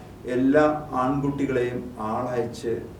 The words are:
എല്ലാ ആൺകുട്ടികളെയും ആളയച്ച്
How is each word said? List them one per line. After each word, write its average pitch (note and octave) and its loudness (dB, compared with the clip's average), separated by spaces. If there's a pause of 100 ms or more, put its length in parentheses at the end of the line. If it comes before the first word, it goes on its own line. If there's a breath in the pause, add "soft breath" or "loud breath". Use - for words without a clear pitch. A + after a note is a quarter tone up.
(260 loud breath)
എല്ലാ C#3+ 4
ആൺകുട്ടികളെയും C3 0
ആളയച്ച് A#2 -2 (180)